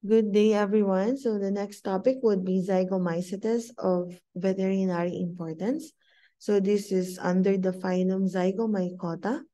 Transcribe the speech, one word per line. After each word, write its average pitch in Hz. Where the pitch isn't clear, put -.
Good 214
day, 214
everyone. 208
So 220
the 196
next 202
topic 214
would 202
be 185
zygomycetes 185
of 180
veterinary 190
importance. 175
So 208
this 202
is 185
under 185
the 185
phylum 185
Zygomycota 185